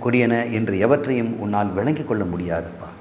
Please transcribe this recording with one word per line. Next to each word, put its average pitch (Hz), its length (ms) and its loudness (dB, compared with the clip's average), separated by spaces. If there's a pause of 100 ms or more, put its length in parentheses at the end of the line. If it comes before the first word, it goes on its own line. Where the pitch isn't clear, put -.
கொடியன 120 300 4 (240)
என்று 107 160 0 (120)
எவற்றையும் 131 460 2 (120)
உன்னால் 104 340 0
விளங்கி 147 280 0
கொள்ள 110 180 0 (100)
முடியாதுப்பா. 85 560 -4 (120)